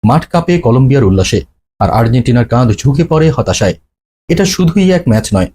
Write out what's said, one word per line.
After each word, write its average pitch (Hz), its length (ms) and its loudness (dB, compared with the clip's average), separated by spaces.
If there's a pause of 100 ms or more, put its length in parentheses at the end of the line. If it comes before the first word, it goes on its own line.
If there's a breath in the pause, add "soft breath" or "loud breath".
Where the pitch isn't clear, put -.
মাঠ 135 220 2
কাঁপে 175 340 -2
কলম্বিয়ার 131 500 2
উল্লাসে, 95 300 0 (400)
আর 95 100 0
আর্জেন্টিনার 117 580 0
কাঁধ 120 240 0
ঝুঁকে 139 320 0
পড়ে 160 260 0
হতাশায়। 101 460 -2 (540)
এটা 170 160 0
শুধুই 185 460 0
এক 175 160 0
ম্যাচ 110 260 0
নয় 92 220 0